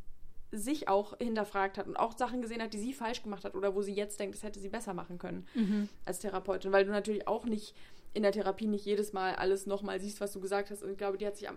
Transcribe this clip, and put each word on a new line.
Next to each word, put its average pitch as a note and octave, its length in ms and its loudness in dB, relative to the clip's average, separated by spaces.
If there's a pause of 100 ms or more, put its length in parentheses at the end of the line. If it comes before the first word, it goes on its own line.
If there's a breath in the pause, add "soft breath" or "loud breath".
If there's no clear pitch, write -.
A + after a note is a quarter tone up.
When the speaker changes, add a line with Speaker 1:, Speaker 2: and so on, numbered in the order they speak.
(540)
Speaker 1:
sich C#4 360 0
auch G3+ 280 2
hinterfragt G3+ 600 0
hat G3+ 100 -4
und - 100 -6
auch A3+ 200 2
Sachen B3 240 0
gesehen A3+ 200 -2
hat, A3 120 -2
die A3 60 -4
sie A#3+ 140 -2
falsch A#3+ 300 -4
gemacht G#3 220 -6
hat G3+ 100 -6
oder G3 200 2
wo G3+ 60 2
sie G3+ 120 0
jetzt G#3 260 -2
denkt, G3+ 160 -2
das - 80 -10
hätte G3+ 160 -6
sie G3 100 -6
besser G#3+ 240 -4
machen F3 240 -6
können F3+ 360 -6
Speaker 2:
Mhm. G#3 340 4 (180 loud breath)
Speaker 1:
als F#3+ 140 -2
Therapeutin, G3 540 0
weil G3 120 10
du G3 60 0
natürlich G#3 360 0
auch G#3+ 180 2
nicht G#3+ 280 -2 (400 loud breath)
in G#3+ 100 2
der G3 100 8
Therapie G3+ 340 2
nicht G3+ 180 2
jedes G#3 280 2
Mal F#3+ 220 0
alles G3 300 2
nochmal G3 360 0
siehst, G#3 180 -6
was G3+ 140 -2
du G3 80 -6
gesagt G3+ 280 0
hast. G3+ 140 -8
Und G3 80 -4
ich G3 60 -4
glaube, G3+ 200 0
die G3+ 80 -2
hat G3+ 120 -2
sich G#3 100 -8
am - 100 -8